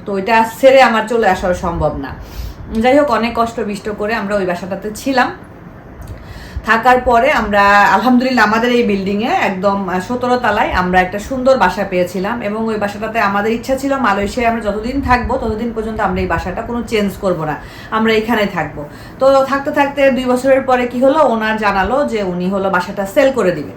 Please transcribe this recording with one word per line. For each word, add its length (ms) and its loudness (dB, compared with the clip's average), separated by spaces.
তো 60 -6
ওইটা 320 2
ছেড়ে 220 8
আমার 260 2
চলে 200 2
আসা 260 0
সম্ভব 420 -2
না। 180 -8
যাই 260 4
হোক, 120 2
অনেক 240 0
কষ্ট 260 -2
বিষ্ট 280 -6
করে 160 -2
আমরা 220 -4
ওই 100 -2
বাসাটাতে 480 -6
ছিলাম। 360 0
থাকার 340 4
পরে 300 2
আমরা 380 2
আলহামদুলিল্লাহ 800 4
আমাদের 260 0
এই 100 4
বিল্ডিংয়ে 460 -2
একদম, 600 0
আহ, 120 -2
সতেরো 360 -2
তলায় 360 0
আমরা 280 2
একটা 180 -2
সুন্দর 400 0
বাসা 260 0
পেয়েছিলাম, 580 -2
এবং 240 -4
ওই 80 -2
বাসাটাতে 460 -4
আমাদের 320 0
ইচ্ছা 260 -2
ছিল 200 -2
মালয়েশিয়ায় 520 0
আমরা 120 -4
যতদিন 380 -4
থাকবো 360 0
ততদিন 380 -4
পর্যন্ত 260 -6
আমরা 200 0
এই 60 -2
বাসাটা 360 -4
কোনো 200 -6
চেঞ্জ 380 -2
করব 240 -2
না, 120 -4
আমরা 220 0
এখানে 340 0
থাকবো। 380 -6
তো 260 6
থাকতে 260 -2
থাকতে 400 2
দুই 140 -2
বছরের 360 4
পরে 260 2
কি 180 0
হলো, 220 4
ওনার 300 0
জানালো 520 0
যে 140 -2
উনি 260 -2
হলো 220 -2
বাসাটা 360 -2
সেল 260 2
করে 200 0
দিবে। 240 -8